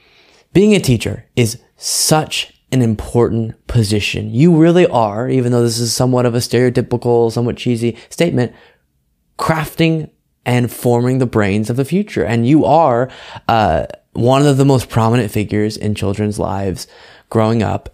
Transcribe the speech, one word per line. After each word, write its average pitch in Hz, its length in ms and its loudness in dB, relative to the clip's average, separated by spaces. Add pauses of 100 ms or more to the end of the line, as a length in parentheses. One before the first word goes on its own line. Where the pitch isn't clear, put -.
(520)
being 208 240 4
a 185 60 2
teacher 107 460 -2 (100)
is 113 220 -2 (180)
such - 720 -2 (200)
an 131 100 2
important 113 840 -2
position. 107 680 -2
You 160 240 4
really 170 300 4
are, 113 420 0
even 131 220 0
though 120 100 2
this 117 180 0
is 117 160 -4
somewhat 127 300 2
of 120 80 0
a 120 60 0
stereotypical, 120 920 0
somewhat 120 240 -2
cheesy 117 400 -2 (140)
statement, 135 440 -2 (840)
crafting 160 720 -2 (360)
and 123 240 0
forming 123 500 0
the 127 80 0
brains 107 420 0
of 120 80 -2
the 135 80 -2
future. 175 400 -4
And 117 200 -2
you 139 200 4
are, 131 420 2 (400)
uh, 95 380 2 (280)
one 131 320 2
of 143 120 4
the 135 80 4
most 135 240 2
prominent 113 420 0
figures 107 460 -2
in 104 180 -4
children's 101 440 -4
lives 95 480 -4 (420)
growing 113 320 0
up 98 320 -4